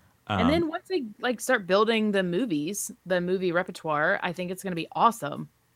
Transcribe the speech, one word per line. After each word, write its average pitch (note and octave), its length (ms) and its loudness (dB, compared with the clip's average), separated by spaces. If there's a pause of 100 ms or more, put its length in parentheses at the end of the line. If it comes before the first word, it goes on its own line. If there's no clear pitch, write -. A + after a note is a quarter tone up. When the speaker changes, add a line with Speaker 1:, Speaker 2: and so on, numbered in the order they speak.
(280)
Speaker 1:
And G2+ 140 2
Speaker 2:
Um, F3 60 4
Speaker 1:
then E4 200 4
once E4 200 -8
they, F4 160 -2 (160)
like, A#3+ 220 -2
start A3+ 240 0
building G#3+ 460 4
the G3 100 2
movies, F3+ 680 -2 (140)
the F3+ 160 0
movie F3+ 320 0
repertoire, E3+ 720 0
I F3+ 100 -2
think F3+ 180 -6
it's F#3 120 -8
gonna F3+ 140 -4
be D#3+ 160 -6
awesome. D#3 580 0 (260)